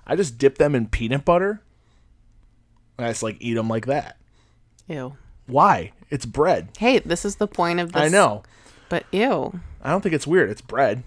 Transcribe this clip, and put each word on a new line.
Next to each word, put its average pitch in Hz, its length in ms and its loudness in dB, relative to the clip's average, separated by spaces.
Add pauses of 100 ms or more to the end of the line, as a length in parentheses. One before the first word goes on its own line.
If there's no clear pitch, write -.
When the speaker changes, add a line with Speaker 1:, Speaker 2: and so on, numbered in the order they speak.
Speaker 1:
I 147 100 0
just 139 220 -2
dip 135 200 4
them 147 160 4
in 117 140 0
peanut 120 360 -2
butter. 190 380 0 (1400)
And 120 80 -4
I 117 40 0
just, 110 120 -6
like, 110 180 -6
eat 117 160 -4
'em 113 120 -2
like 113 180 -2
that. 139 320 -4 (680)
Speaker 2:
Ew. 139 280 -10 (300)
Speaker 1:
Why? 131 460 4 (180)
It's 139 160 -6
bread. 120 420 0 (100)
Speaker 2:
Hey, 240 200 2
this - 260 -4
is 202 120 -4
the 208 120 -2
point 170 320 -2
of 170 160 -6
Speaker 1:
I 147 80 2
Speaker 2:
this 156 80 2
Speaker 1:
know. 135 300 2 (500)
Speaker 2:
But 175 180 -4
ew. 185 480 -2 (240)
Speaker 1:
I 131 80 -6
don't 180 120 0
think 165 120 -2
it's 147 120 -4
weird. 151 240 2
It's 104 100 -10
bread. 123 460 0